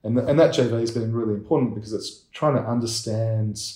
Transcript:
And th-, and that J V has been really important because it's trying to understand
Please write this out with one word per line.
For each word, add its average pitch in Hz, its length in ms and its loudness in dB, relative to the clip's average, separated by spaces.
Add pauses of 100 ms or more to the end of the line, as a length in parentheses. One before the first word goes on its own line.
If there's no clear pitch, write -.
And 110 120 0
th-, 123 140 0
and 143 100 4
that 160 140 6
J 123 140 4
V 113 80 0
has 117 160 -2
been 113 220 -2
really 110 200 0
important 117 420 0
because 107 160 -10
it's - 400 -8
trying 151 240 0
to 120 60 2
understand 110 960 -2 (180)